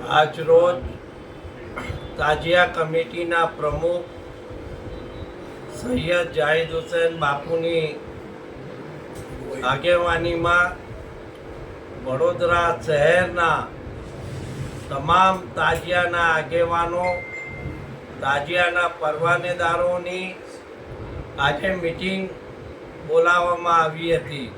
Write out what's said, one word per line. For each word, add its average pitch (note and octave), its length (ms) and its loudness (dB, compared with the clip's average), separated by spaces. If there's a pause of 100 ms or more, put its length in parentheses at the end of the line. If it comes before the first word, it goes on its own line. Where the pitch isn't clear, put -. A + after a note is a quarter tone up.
(120)
આજ D3+ 280 4
રોજ E3+ 380 6 (1400)
તાજિયા D#3 480 4
કમિટીના E3+ 840 0
પ્રમુખ E3 600 -2 (1700)
સૈયદ F3 580 0
જાહિદ D#3+ 400 4
હુસેન E3 460 0
બાપુની E3 680 2 (1800)
આગેવાનીમાં E3+ 1120 2 (1300)
વડોદરા E3+ 680 4 (160)
શહેરના E3 760 4 (1300)
તમામ F3+ 520 4 (140)
તાજિયાના E3+ 760 2
આગેવાનો, E3+ 760 2 (1120)
તાજિયાના F3 680 2
પરવાનેદારોની F3 1400 0 (1120)
આજે D3 380 2
મીટિંગ F#3 540 -2 (800)
બોલાવવામાં E3+ 760 4
આવી E3 320 0
હતી. D3 420 -4